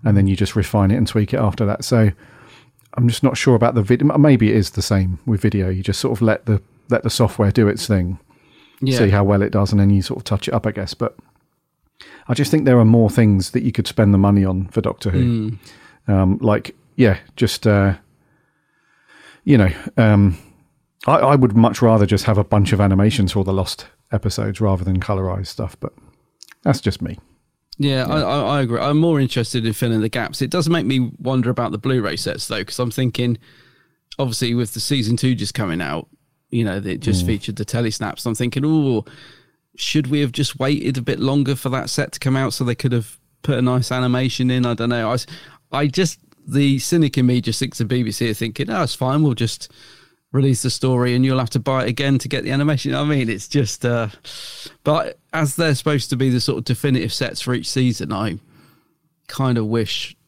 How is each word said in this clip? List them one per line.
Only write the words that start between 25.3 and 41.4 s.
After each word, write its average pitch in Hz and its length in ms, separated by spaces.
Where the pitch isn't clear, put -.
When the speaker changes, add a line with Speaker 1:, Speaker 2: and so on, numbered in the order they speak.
Speaker 1:
stuff, - 320
but - 120
that's - 180
just - 220
me. 85 160
Speaker 2:
Yeah, 135 300
Speaker 1:
Yeah. - 80
Speaker 2:
I, 156 60
I, 135 380
I 139 40
agree. 117 180
I'm 147 180
more 160 220
interested 120 460
in 110 60
filling 113 280
the 110 80
gaps. - 320
It 131 100
does 170 180
make 165 180
me 127 320
wonder 127 320
about 117 220
the 107 60
Blu-ray 110 380
sets, - 300
though, 104 180
'cause - 140
I'm 123 120
thinking, 123 460
obviously, 120 360
with 120 200
the 117 60
season 120 360
two 127 180
just 101 200
coming 90 280
out, 76 260
you 117 140
know, 98 160
that 95 200
just 92 240
Speaker 1:
Mm. - 20
Speaker 2:
featured 101 300
the 104 80
telesnaps. 110 600
I'm 113 100
thinking, 123 280
"Ooh, 143 400
should 151 300
we 147 140
have 139 120
just 139 260
waited 135 380
a 127 60
bit 123 160
longer 135 380